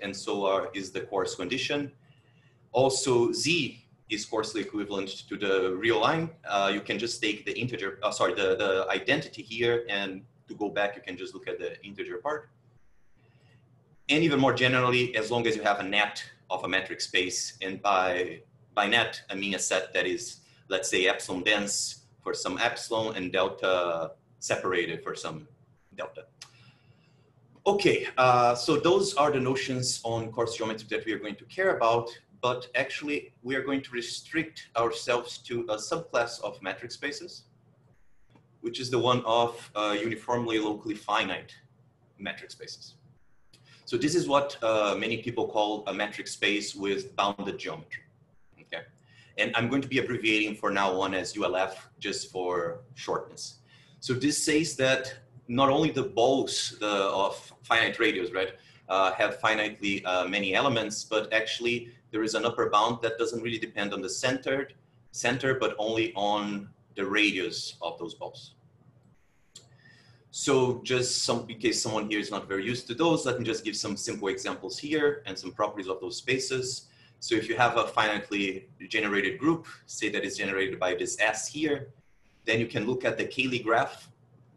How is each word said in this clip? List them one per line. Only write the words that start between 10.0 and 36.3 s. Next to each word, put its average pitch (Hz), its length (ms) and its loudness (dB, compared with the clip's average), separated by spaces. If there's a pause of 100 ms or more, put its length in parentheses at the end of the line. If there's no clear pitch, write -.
to 104 80 -12
go 104 120 -2
back, 101 280 0
you 90 80 -16
can 90 120 -10
just 92 200 -10
look 92 120 -16
at 87 120 -6
the 85 260 -8
integer 92 320 -10
part. 151 320 -6 (1600)
And 156 140 6
even 147 160 6
more 131 140 6
generally, 123 600 4
as 110 140 0
long 120 160 2
as 110 100 2
you 107 60 -4
have 101 180 4
a 98 40 -4
net 104 400 0 (260)
of 92 140 -2
a 92 40 -2
metric 92 340 -2
space, - 600 -2
and 95 220 -6
by, 90 560 2 (340)
by 101 140 2
net, 113 420 2
I 98 60 -8
mean 98 180 -4
a 90 60 -2
set - 340 0
that 90 140 2
is, - 320 -4 (300)
let's 190 200 0
say, 92 180 4
epsilon 95 360 -2
dense 104 640 0 (180)
for 90 100 -4
some 92 240 -4
epsilon 113 600 -2
and 90 140 -4
delta 90 800 0 (280)
separated 87 640 -2
for 78 100 -6
some 80 320 -10 (500)
delta. - 280 -10 (1400)
Okay, - 400 4 (100)
uh, 123 380 8
so 147 220 2
those 185 380 4
are 147 140 4
the 131 120 2
notions 127 640 -2
on 113 280 -2
coarse 113 240 -2
geometry 110 340 -4
that - 160 -2
we 110 60 -2
are 98 80 -2
going 104 160 -8
to - 100 -16
care 185 300 0
about, 117 340 4 (320)
but 123 340 0
actually 143 580 -2 (100)
we 131 120 -2
are 131 60 0
going 135 200 0
to 123 100 -12
restrict - 840 -6
ourselves 120 640 0
to 120 300 -4
a 107 60 0
subclass - 640 -2